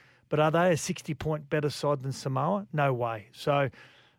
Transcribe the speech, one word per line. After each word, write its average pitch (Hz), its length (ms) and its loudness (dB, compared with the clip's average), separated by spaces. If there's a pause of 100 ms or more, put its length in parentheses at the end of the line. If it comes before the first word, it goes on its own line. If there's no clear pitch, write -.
(280)
But 147 100 0
are 151 140 4
they 175 180 4
a 160 60 4
sixty - 360 -6
point 151 380 -6
better 147 200 0
side 143 340 -2
than 135 80 -4
Samoa? 151 600 -2
No 143 200 2
way. 117 400 -4
So, 143 360 0 (500)